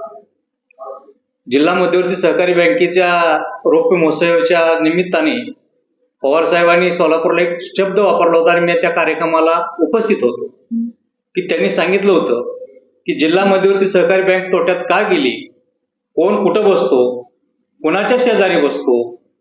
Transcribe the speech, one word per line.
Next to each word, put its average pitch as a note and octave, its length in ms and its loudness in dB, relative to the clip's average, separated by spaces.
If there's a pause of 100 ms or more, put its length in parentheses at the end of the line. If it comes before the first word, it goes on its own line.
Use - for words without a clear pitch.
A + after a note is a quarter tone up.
(1500)
जिल्हा D#3 240 2
मध्यवर्ती F3+ 420 0
सहकारी F3 380 0
बँकेच्या F3 840 2 (280)
रौप्य E3 300 2
महोत्सवाच्या E3 880 2
निमित्ताने D#3 680 -2 (680)
पवार D#3 220 0
साहेबांनी F3 460 2
सोलापूरला E3 520 0
एक E3+ 200 -2
शब्द F#3+ 360 -4
वापरला E3+ 400 2
होता E3+ 140 2
आणि F3 80 2
मी E3+ 120 0
त्या E3+ 180 0
कार्यक्रमाला E3 880 0
उपस्थित G#3 360 0
होतो, - 300 -4 (880)
की F3+ 120 -6
त्यांनी F3 220 -2
सांगितलं F#3+ 440 0
होतं - 520 -2 (420)
की D3 120 -4
जिल्हा E3+ 260 2
मध्यवर्ती G3 420 2
सहकारी F#3 360 2
बँक F#3 300 0
तोट्यात F3+ 240 0
का F#3 320 -2
गेली, C3 440 -2 (600)
कोण F#3 300 0
कुठं G3 260 2
बसतो, B2 520 0 (600)
कोणाच्या G3 380 0
शेजारी F#3+ 400 2
बसतो, A#2+ 600 -2 (180)